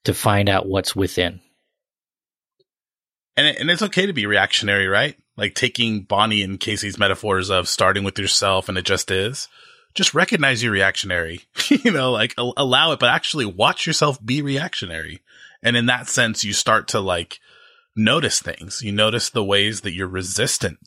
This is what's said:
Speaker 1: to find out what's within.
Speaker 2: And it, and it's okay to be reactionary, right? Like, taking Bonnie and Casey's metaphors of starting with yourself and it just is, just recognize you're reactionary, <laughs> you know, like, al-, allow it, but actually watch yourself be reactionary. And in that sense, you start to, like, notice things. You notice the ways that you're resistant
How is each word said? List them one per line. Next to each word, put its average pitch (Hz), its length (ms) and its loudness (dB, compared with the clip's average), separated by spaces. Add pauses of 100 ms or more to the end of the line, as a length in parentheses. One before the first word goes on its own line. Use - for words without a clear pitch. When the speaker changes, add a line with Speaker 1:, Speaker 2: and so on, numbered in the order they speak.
Speaker 1:
to 101 100 2
find 101 340 2
out 95 180 2
what's 95 300 -2
within. 90 440 0 (2000)
Speaker 2:
And 143 100 4
it, 147 140 0
and 147 100 0
it's 175 120 0
okay 196 240 0
to 196 60 -2
be 113 140 -2
reactionary, 101 600 2
right? 113 300 2 (200)
Like, 104 180 -4
taking 113 480 -2
Bonnie 104 400 2
and 95 160 -4
Casey's 104 400 -6
metaphors 95 520 0
of 90 180 0
starting 98 360 2
with 98 140 -4
yourself 95 500 0
and 92 100 -4
it 90 60 -4
just 95 260 -2
is, 101 380 -4 (460)
just - 200 0
recognize 143 480 2
you're 117 100 2
reactionary, 90 680 0 (160)
<laughs> - 120 -2
you 247 220 4
know, 131 220 0
like, 113 260 0
al-, 123 180 -2
allow 143 360 4
it, 127 80 -2
but 123 80 6
actually 143 380 0
watch 104 400 0
yourself 147 380 0
be 131 180 -2
reactionary. 87 800 -6 (400)
And 120 140 2
in 117 100 2
that 123 220 0
sense, 113 360 0
you 101 80 -4
start 110 360 2
to, 110 120 0
like, 87 400 -4 (560)
notice 135 440 2
things. - 420 -12
You 104 100 -6
notice 110 380 0
the 110 140 0
ways 101 380 0
that 92 120 -6
you're 92 120 -4
resistant 92 800 -4